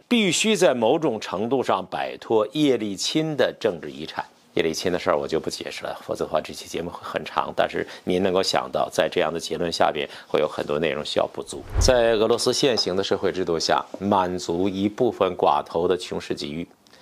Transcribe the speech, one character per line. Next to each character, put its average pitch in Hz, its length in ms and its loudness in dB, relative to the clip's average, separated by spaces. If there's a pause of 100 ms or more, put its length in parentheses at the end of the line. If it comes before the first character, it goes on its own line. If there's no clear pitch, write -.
必 214 240 4
须 214 240 2
在 165 180 6
某 123 280 4
种 127 180 0
程 101 300 -4
度 120 160 2
上 98 220 0
摆 67 320 -6
脱 107 340 2
叶 147 240 2
利 107 180 -4
钦 156 420 -2
的 104 220 2
政 92 220 0
治 76 100 -10
遗 71 160 -10
产。 - 180 -8 (300)
叶 - 80 2
利 80 120 0
钦 - 160 -2
的 87 80 0
事 92 120 -2
儿 80 60 4
我 69 120 -2
就 80 100 0
不 - 100 -4
解 - 220 -8
释 - 140 -12
了， - 200 -6
否 - 120 -4
则 80 80 -4
的 - 80 -8
话 78 80 2
这 - 120 -12
期 - 140 -14
节 80 160 -6
目 85 80 -6
会 - 100 -14
很 80 240 -6
长。 - 300 -4
但 87 160 2
是 85 160 -4 (160)
您 90 180 2
能 95 120 2
够 95 100 4
想 64 300 0
到， 73 180 0
在 80 180 2
这 87 120 0
样 80 120 2
的 82 60 -4
结 80 180 -6
论 85 140 -2
下 82 220 2
边， 73 160 -4 (180)
会 76 140 0
有 76 80 2
很 78 180 -6
多 73 140 0
内 80 100 2
容 73 140 -4
需 - 160 0
要 - 80 2
补 - 160 -10
足。 - 180 -12 (160)
在 117 360 6
俄 107 120 4
罗 113 100 4
斯 123 160 0
现 123 240 2
行 92 200 0
的 95 80 0
社 101 120 0
会 92 140 0
制 87 140 -2
度 85 120 0
下， 80 280 0 (160)
满 92 360 2
足 90 320 0
一 98 200 0
部 110 240 0
分 92 240 0
寡 73 260 4
头 85 240 -2
的 87 100 4
穷 87 240 -6
时 - 140 -6
极 76 180 -8
欲， 82 140 -6 (360)